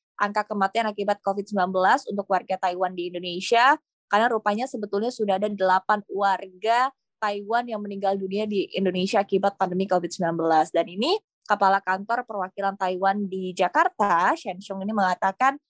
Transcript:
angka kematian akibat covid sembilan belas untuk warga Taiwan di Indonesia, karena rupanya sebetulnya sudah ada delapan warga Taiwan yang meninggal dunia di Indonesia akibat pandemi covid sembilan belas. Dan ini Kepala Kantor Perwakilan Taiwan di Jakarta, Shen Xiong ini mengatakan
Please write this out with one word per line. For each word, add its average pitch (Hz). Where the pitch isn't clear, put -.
angka 208
kematian 208
akibat 208
covid 196
sembilan 190
belas 190
untuk 202
warga 185
Taiwan 185
di 180
Indonesia, 185
karena 220
rupanya 220
sebetulnya 208
sudah 202
ada 214
delapan 190
warga 196
Taiwan 208
yang 220
meninggal 196
dunia 190
di 208
Indonesia 185
akibat 202
pandemi 185
covid 175
sembilan 170
belas. 160
Dan 170
ini 277
Kepala 202
Kantor 208
Perwakilan 196
Taiwan 190
di 185
Jakarta, 202
Shen 185
Xiong 196
ini 214
mengatakan 196